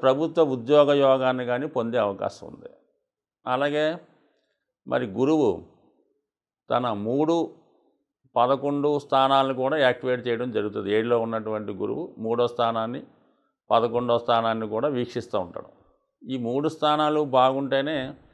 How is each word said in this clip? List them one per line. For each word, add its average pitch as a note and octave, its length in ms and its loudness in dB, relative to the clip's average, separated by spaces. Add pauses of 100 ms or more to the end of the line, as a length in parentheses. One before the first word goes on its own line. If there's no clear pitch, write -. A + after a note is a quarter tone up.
ప్రభుత్వ D3 400 4
ఉద్యోగ C#3 460 4 (180)
యోగాన్ని C3 440 2
కానీ C3 160 -2
పొందే A#2+ 320 -2
అవకాశం G2+ 480 -2
ఉంది. - 240 -18 (760)
అలాగే C#3+ 400 0 (1000)
మరి B2+ 200 -2 (120)
గురువు C#3 300 4 (1200)
తన B2 160 0 (200)
మూడు, D3+ 300 0 (1000)
పదకొండు C#3 600 0
స్థానాలను C3+ 560 2
కూడా C3 220 -2 (100)
యాక్టివేట్ B2 400 0
చేయడం A#2+ 300 -2
జరుగుతుంది. G#2 400 -4
ఏడులో A#2 240 2
ఉన్నటువంటి A2 520 -6
గురువు G#2 320 -6 (140)
మూడో A#2 300 -2
స్థానాన్ని, A2+ 520 -2 (680)
పదకొండో A#2+ 480 2
స్థానాన్ని A2+ 500 0
కూడా A2 200 -2
వీక్షిస్తూ B2 560 -4
ఉంటాడు. - 240 -14 (540)
ఈ C3 160 -8
మూడు B2 300 -2
స్థానాలు D3+ 560 0
బాగుంటేనే C3+ 760 0 (360)